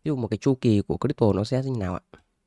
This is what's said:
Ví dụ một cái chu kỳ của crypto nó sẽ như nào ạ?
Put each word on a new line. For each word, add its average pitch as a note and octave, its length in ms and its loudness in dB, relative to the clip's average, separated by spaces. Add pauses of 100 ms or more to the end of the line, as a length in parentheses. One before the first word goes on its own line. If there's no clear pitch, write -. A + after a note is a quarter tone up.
Ví D3+ 40 -4
dụ D3 80 -2
một A2+ 120 -4
cái G#2+ 100 -2
chu C#3 160 2
kỳ G#2+ 280 2
của - 140 -2
crypto A#2+ 360 2
nó F#2+ 120 0
sẽ C3 180 -2
như C3 160 -4
nào F2+ 160 -4
ạ? - 260 -14 (260)